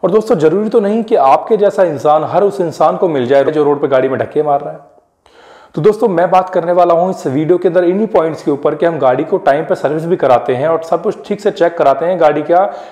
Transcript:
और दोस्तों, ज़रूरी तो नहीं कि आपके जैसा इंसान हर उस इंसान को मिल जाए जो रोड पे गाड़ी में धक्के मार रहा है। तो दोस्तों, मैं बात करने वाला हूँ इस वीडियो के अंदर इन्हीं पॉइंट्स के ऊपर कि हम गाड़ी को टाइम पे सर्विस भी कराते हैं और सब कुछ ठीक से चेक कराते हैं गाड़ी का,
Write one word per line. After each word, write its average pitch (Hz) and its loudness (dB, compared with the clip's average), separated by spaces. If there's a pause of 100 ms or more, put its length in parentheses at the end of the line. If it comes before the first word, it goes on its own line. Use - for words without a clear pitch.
और 180 0
दोस्तों, 214 2
ज़रूरी 170 0
तो 240 2
नहीं 214 -2
कि 220 -2
आपके 143 2
जैसा 196 2
इंसान 156 0
हर 165 0
उस 196 -2
इंसान 160 0
को 185 0
मिल 139 -2
जाए 139 4
जो 151 0
रोड 143 2
पे 151 -2
गाड़ी 131 2
में 127 -4
धक्के 147 -2
मार 143 0
रहा 151 -12
है। - -18 (960)
तो 165 -4
दोस्तों, 214 2
मैं 175 0
बात 185 2
करने 170 -2
वाला 175 2
हूँ 170 0
इस 185 -8
वीडियो 151 0
के 175 0
अंदर 180 2
इन्हीं 190 0
पॉइंट्स 165 -2
के 156 -2
ऊपर 147 -2
कि 170 -2
हम 170 -2
गाड़ी 135 0
को 180 -4
टाइम 147 0
पे 180 -2
सर्विस 156 -4
भी 175 0
कराते 127 2
हैं 135 -2
और 165 -2
सब 170 -4
कुछ 202 -6
ठीक 208 -6
से 202 0
चेक 170 0
कराते 139 2
हैं 180 -2
गाड़ी 151 2
का, 170 2 (260)